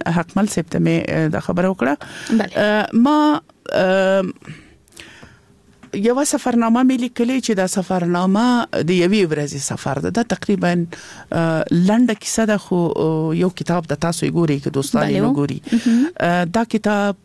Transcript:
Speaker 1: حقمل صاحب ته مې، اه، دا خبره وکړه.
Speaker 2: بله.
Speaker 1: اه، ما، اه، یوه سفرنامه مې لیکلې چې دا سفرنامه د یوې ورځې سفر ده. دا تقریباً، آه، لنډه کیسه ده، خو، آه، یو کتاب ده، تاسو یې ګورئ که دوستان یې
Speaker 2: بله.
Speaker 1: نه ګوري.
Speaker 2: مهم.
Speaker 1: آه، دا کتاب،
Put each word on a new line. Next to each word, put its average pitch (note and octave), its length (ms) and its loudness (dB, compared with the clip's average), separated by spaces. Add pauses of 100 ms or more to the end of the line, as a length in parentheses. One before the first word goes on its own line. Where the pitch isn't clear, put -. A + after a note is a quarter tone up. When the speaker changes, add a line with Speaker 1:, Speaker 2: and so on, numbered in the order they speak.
Speaker 1:
حقمل F3 400 0
صاحب - 240 -4
ته E3 80 -2
مې، E3 300 0
اه، D#3 180 0
دا E3 120 -2
خبره F#3 320 0
وکړه. B3+ 240 -2 (360)
Speaker 2:
بله. G#3 260 0
Speaker 1:
اه، G#3 360 0
ما، D4 480 2 (280)
اه، F#3+ 540 2 (1700)
یوه A#3+ 280 0
سفرنامه A#3+ 600 2
مې C4 180 2
لیکلې B3 440 -2
چې A3+ 60 0
دا F#3+ 160 0
سفرنامه F#3+ 1000 0 (140)
د D#3+ 100 0
یوې F#3 400 2
ورځې D3 260 -4
سفر C#3 420 -4
ده. E3+ 100 -2
دا G#3+ 120 0
تقریباً، F3 640 0 (460)
آه، E3 420 0
لنډه G#3+ 400 4
کیسه - 320 -2
ده، G#3 120 2
خو، F3 400 0
آه، D#3+ 380 0
یو F3+ 140 2
کتاب E3+ 380 -4
ده، D3 80 -2
تاسو E3 300 -2
یې C#3+ 60 -2
ګورئ D#3 280 0
که - 100 -6
دوستان - 400 -2
یې - 40 0
Speaker 2:
بله. G3+ 140 2
Speaker 1:
نه C4 60 2
ګوري. D3+ 260 -2 (140)
Speaker 2:
مهم. A#3 320 2 (120)
Speaker 1:
آه، F3 260 0
دا G3 200 -2
کتاب، G#3 600 -2